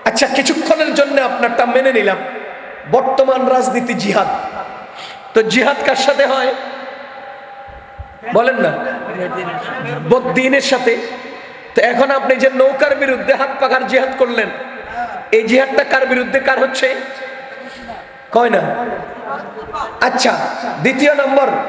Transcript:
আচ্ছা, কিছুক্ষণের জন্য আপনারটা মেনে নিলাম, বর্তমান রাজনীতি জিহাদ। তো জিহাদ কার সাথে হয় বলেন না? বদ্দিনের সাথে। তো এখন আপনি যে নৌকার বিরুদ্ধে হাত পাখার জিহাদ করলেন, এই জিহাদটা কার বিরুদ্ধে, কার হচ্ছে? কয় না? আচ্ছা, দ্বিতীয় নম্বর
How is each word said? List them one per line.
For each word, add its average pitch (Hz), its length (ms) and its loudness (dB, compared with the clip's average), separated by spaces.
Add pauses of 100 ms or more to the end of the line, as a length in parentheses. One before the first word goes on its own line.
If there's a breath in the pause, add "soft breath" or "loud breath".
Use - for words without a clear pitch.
আচ্ছা, 240 220 2
কিছুক্ষণের 302 680 0
জন্য 277 260 4
আপনারটা 240 460 0
মেনে 262 260 4
নিলাম, 202 240 2 (720)
বর্তমান 262 580 2
রাজনীতি 240 460 0
জিহাদ। 190 340 0 (1040 loud breath)
তো 220 80 6
জিহাদ 254 340 2 (100)
কার 269 100 4
সাথে 277 300 2
হয় 262 280 0 (1800)
বলেন 240 240 4
না? 170 160 0 (1400)
বদ্দিনের 254 520 4
সাথে। 240 360 2 (760)
তো - 80 4
এখন 240 280 4
আপনি 262 260 2
যে 262 180 4
নৌকার 277 400 4
বিরুদ্ধে 262 400 2
হাত 262 160 0 (100)
পাখার 254 260 2
জিহাদ 254 220 2 (100)
করলেন, 233 300 2 (840)
এই 226 100 6
জিহাদটা 269 420 4
কার 262 220 2
বিরুদ্ধে, 254 340 0
কার 262 180 2
হচ্ছে? 262 360 0 (1400)
কয় 233 180 4
না? 190 100 2 (1400)
আচ্ছা, 226 380 2 (440)
দ্বিতীয় 269 320 4
নম্বর 269 340 4 (200)